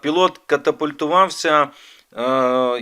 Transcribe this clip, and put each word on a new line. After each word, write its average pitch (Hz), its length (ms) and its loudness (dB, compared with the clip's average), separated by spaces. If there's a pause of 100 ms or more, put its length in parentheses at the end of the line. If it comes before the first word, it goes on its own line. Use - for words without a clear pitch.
пілот 175 440 0
катапультувався, 151 1200 0 (480)
а, 127 640 0